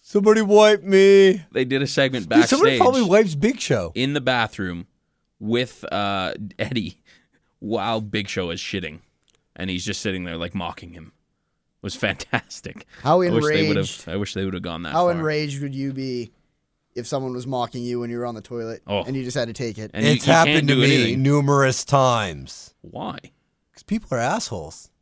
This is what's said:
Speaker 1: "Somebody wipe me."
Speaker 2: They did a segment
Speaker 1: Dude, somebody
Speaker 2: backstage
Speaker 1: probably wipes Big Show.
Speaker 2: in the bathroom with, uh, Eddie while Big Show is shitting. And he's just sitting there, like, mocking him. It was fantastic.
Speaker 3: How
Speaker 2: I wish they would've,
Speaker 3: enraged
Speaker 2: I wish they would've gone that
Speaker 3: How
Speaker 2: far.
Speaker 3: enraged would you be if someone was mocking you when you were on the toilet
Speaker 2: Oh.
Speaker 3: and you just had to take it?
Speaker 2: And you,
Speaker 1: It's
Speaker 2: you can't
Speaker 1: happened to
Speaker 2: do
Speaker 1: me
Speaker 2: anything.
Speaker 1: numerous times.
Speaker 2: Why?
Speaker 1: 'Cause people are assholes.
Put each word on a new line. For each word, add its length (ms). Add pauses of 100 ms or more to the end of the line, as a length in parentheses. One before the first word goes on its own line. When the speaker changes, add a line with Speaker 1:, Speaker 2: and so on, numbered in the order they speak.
Speaker 1:
"Somebody 400
wipe 440
me." 580 (100)
Speaker 2:
They 140
did 160
a 60
segment 420
Speaker 1:
Dude, 180
somebody 220
Speaker 2:
backstage 100
Speaker 1:
probably 220
wipes 320
Big 260
Show. 360
Speaker 2:
in 180
the 80
bathroom 640 (540)
with, 520
uh, 420 (240)
Eddie 440 (560)
while 420
Big 280
Show 220
is 100
shitting. 400 (560)
And 120
he's 160
just 160
sitting 220
there, 140
like, 180
mocking 380
him. 160
It 760
was 140
fantastic. 920 (160)
Speaker 3:
How 200
Speaker 2:
I 80
wish 140
they 240
would've, 20
Speaker 3:
enraged 380
Speaker 2:
I 80
wish 180
they 100
would've 180
gone 220
that 80
Speaker 3:
How 140
Speaker 2:
far. 60
Speaker 3:
enraged 500
would 120
you 180
be 380 (640)
if 120
someone 260
was 140
mocking 380
you 160
when 100
you 80
were 80
on 80
the 60
toilet 440
Speaker 2:
Oh. 200
Speaker 3:
and 100
you 80
just 140
had 100
to 80
take 240
it? 160
Speaker 2:
And 100
you, 80
Speaker 1:
It's 140
Speaker 2:
you 60
can't 160
Speaker 1:
happened 200
to 60
Speaker 2:
do 60
Speaker 1:
me 220
Speaker 2:
anything. 200
Speaker 1:
numerous 640
times. 960
Speaker 2:
Why? 380 (540)
Speaker 1:
'Cause 120
people 320
are 40
assholes. 680 (120)